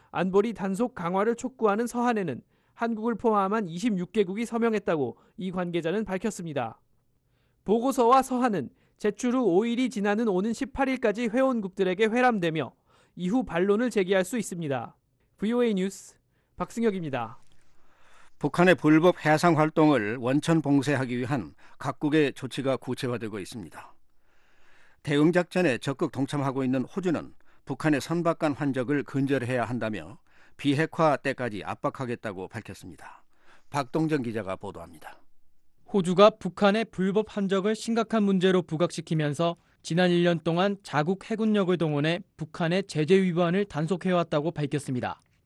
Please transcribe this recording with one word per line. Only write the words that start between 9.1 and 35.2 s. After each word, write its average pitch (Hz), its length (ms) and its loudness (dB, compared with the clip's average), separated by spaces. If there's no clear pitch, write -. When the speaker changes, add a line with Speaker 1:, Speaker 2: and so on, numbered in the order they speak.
Speaker 1:
후 262 100 2
오 185 200 4
일이 233 240 0
지나는 208 380 0
오는 202 260 0
십팔 269 360 -2
일까지 233 380 0
회원국들에게 202 800 0
회람되며 202 640 0
이후 180 280 0
반론을 202 460 0
제기할 196 340 2
수 - 140 -4
있습니다. 151 580 -4
브이오에이 233 360 2
뉴스 190 420 -4
박승혁입니다. 170 840 -4
Speaker 2:
북한의 175 380 4
불법 160 500 4
해상 156 320 4
활동을 147 600 2
원천 147 440 0
봉쇄하기 135 560 0
위한 117 380 -6
각국의 139 540 0
조치가 131 440 -4
구체화되고 113 640 -6
있습니다. - 560 -14
대응 151 300 4
작전에 170 480 0
적극 139 320 -4
동참하고 135 520 -4
있는 131 200 -2
호주는 139 500 -4
북한의 143 360 -2
선박간 165 520 -2
환적을 135 480 -2
근절해야 127 640 -2
한다며 107 540 -8
비핵화 143 600 0
때까지 117 460 -6
압박하겠다고 107 840 -8
밝혔습니다. - 720 -16
박동정 151 500 -2
기자가 104 340 -6
보도합니다. 85 640 -14